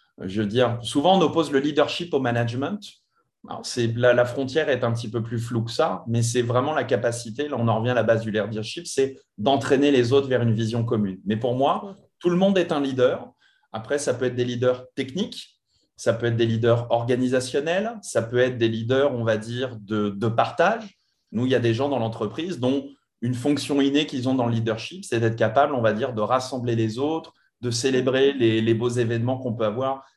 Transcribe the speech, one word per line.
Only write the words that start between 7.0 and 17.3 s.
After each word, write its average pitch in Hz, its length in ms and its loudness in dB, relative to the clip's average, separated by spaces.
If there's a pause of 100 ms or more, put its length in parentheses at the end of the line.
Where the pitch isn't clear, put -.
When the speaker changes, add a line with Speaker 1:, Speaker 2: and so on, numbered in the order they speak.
Speaker 1:
là 139 100 -6
on 117 100 2
en 110 100 2
revient 120 140 0
à - 20 2
la 113 80 2
base 110 180 4
du 110 100 -6
leadership, 107 560 -4
c'est 135 300 0 (220)
d'entraîner 139 520 4
les 123 220 4
autres 139 160 4
vers 120 140 2
une 113 100 4
vision 113 320 0
commune. 104 400 -2
Mais 107 140 -2
pour 123 160 -2
moi, 156 300 2
Speaker 2:
Mhm. 196 120 -14 (220)
Speaker 1:
tout 175 100 0
le 175 80 2
monde 190 220 4
est 175 120 0
un 147 100 0
leader. 135 520 0 (400)
Après, 113 260 -2
ça 139 140 -2
peut 123 140 -2
être 120 100 -4
des 123 80 0
leaders 123 400 0 (100)
techniques, - 640 -8 (380)
ça - 160 0
peut 117 140 -2
être 117 100 0
des 117 80 2
leaders 117 460 2
organisationnels, 131 1120 0